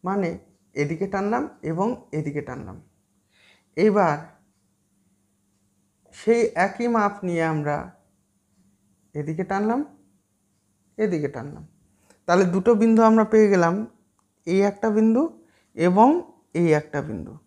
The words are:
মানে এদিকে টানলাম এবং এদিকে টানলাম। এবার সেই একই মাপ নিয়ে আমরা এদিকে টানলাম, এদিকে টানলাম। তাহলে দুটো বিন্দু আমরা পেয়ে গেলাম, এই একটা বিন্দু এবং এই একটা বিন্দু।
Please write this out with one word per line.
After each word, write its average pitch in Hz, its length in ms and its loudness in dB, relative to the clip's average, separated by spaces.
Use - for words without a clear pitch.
মানে 185 260 -4
এদিকে 160 380 -4
টানলাম 208 300 -4
এবং 180 160 -2
এদিকে 147 300 -6
টানলাম। 123 300 -14
এবার 190 400 2
সেই 233 260 0
একই 240 300 -6
মাপ 202 180 0
নিয়ে 170 160 -2
আমরা 147 220 -4
এদিকে 156 360 -6
টানলাম, 214 280 -2
এদিকে 175 380 -2
টানলাম। 143 280 -14
তাহলে 180 260 4
দুটো 196 180 2
বিন্দু 226 280 4
আমরা 220 220 4
পেয়ে 214 220 6
গেলাম, 175 200 2
এই 185 120 0
একটা 202 160 -6
বিন্দু 220 260 2
এবং 180 300 4
এই 170 80 2
একটা 151 260 -8
বিন্দু। 101 260 -10